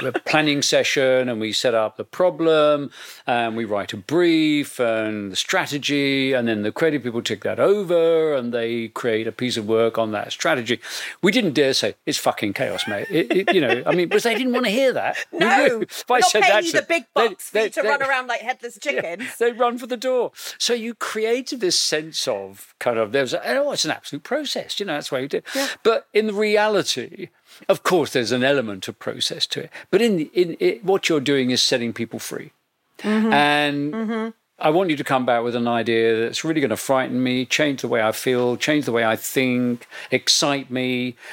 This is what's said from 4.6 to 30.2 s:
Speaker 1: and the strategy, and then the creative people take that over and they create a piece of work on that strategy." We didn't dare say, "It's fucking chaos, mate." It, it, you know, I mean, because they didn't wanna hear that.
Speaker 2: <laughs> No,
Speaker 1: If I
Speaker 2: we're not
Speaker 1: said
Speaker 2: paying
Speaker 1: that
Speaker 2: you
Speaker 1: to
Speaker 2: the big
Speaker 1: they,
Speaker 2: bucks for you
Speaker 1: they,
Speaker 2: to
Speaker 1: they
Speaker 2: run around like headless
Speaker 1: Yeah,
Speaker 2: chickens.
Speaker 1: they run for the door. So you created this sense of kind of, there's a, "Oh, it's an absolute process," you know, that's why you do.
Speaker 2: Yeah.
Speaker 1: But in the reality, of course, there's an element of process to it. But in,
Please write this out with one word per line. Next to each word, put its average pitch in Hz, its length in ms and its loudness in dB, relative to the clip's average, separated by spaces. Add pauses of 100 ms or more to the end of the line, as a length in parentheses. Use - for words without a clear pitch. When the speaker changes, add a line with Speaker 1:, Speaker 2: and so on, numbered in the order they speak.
Speaker 1:
and 110 520 -2
the 92 40 -8
strategy, 139 960 -2
and 120 120 0
then 110 140 0
the 107 120 -2
creative 147 300 0
people 117 200 -4
take 98 220 -6
that 101 140 -2
over 165 760 2
and 120 180 -4
they 117 360 -2
create 113 380 -2
a 110 60 -4
piece 123 240 -2
of 107 100 -4
work 113 300 2
on 113 160 0
that 104 200 -4
strategy." 123 460 0 (440)
We 196 100 4
didn't 202 220 2
dare 135 180 4
say, 117 220 0 (100)
"It's 147 140 -2
fucking 110 340 -2
chaos, 98 340 -4
mate." 104 240 -4
It, 170 240 0
it, 359 200 2
you 175 80 4
know, - 240 0
I - 80 2
mean, 175 140 2
because 392 160 2
they 233 100 2
didn't 254 180 0
wanna 247 160 0
hear 247 240 2
that. 117 300 -2
Speaker 2:
<laughs> - 100 -14
No, 285 500 2
Speaker 1:
If - 280 -10
I 247 40 4
Speaker 2:
we're 247 40 6
not - 120 4
Speaker 1:
said - 120 4
Speaker 2:
paying 370 120 6
Speaker 1:
that 214 100 4
Speaker 2:
you 330 80 -4
Speaker 1:
to 311 80 2
Speaker 2:
the - 60 -2
big 339 180 0 (120)
Speaker 1:
they, 233 120 4
Speaker 2:
bucks - 220 -12
for 208 80 0
you 220 60 2
Speaker 1:
they, 196 60 -2
Speaker 2:
to 311 120 -2
Speaker 1:
they 220 60 0
Speaker 2:
run 277 140 0
around 269 240 0
like 233 160 -4
headless 240 420 -8
Speaker 1:
Yeah, 285 80 -2
Speaker 2:
chickens. 185 460 -6
Speaker 1:
they 240 140 2
run 240 260 0
for 247 80 -12
the 240 100 -6
door. 247 360 0 (260)
So - 160 0
you 226 200 -4
created 240 680 -2
this 180 180 2
sense 156 500 -4
of 98 520 -6
kind 120 180 0
of, 107 140 0
there's 135 220 0
a, 175 60 -4 (180)
"Oh, 285 140 -2
it's 170 120 -2
an 156 60 -2
absolute - 320 -8
process," - 580 -6
you 202 60 -6
know, 165 80 -4
that's 151 180 -6
why 131 80 -2
you 135 80 -6
do. - 140 -4 (120)
Speaker 2:
Yeah. 269 140 -2 (140)
Speaker 1:
But 226 300 2
in 220 160 4
the 208 40 -2
reality, 208 960 0 (400)
of - 140 2
course, 165 300 2
there's 120 200 0
an 127 120 2
element 117 440 0
of - 100 -12
process - 500 -4
to - 160 -8
it. - 60 -16 (200)
But 190 120 4
in, 214 180 4 (120)